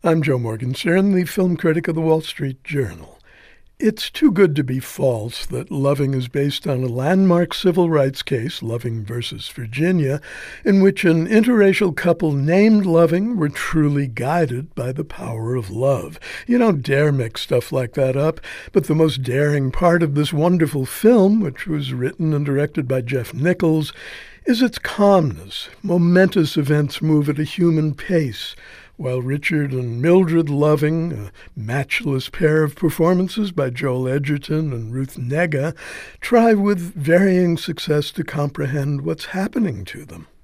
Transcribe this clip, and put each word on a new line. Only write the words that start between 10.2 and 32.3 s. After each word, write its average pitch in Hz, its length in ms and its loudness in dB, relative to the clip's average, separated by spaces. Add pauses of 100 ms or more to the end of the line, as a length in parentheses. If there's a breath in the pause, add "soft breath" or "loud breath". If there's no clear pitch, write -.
in 196 160 4
which 196 240 4
an 165 220 4
interracial 208 680 4
couple 170 360 0
named 190 560 4
Loving 170 500 2
were 156 120 0
truly 143 580 0
guided 131 680 -2
by 127 160 -6
the 143 100 -6
power 117 540 -6
of 104 140 -6
love. 127 500 -2 (260 loud breath)
You 240 120 2
don't 196 240 2
dare 143 280 2
make 123 260 -2
stuff - 360 -2
like 131 220 -4
that 131 220 0
up, 156 240 0 (300 loud breath)
but - 140 0
the 151 100 0
most 156 300 2
daring 139 480 0
part 175 320 4
of 143 100 -2
this 147 180 0
wonderful 151 540 2
film, 214 540 4
which 160 260 -6
was 147 260 -4
written 127 400 -2
and 147 140 0
directed 143 400 -2
by 131 140 0
Jeff 123 340 -6
Nichols, 160 580 0 (520 loud breath)
is 240 180 2
its - 160 0
calmness. 160 920 0 (140)
Momentous 175 720 2
events 147 460 0
move 151 260 2
at 147 120 -4
a 156 40 -2
human 156 480 0
pace, 151 640 -4 (440 loud breath)
while 127 220 -4
Richard 143 520 -2
and 123 280 -4
Mildred 165 480 4
Loving, 151 640 2
a 104 200 -10 (220 loud breath)
matchless 131 760 -4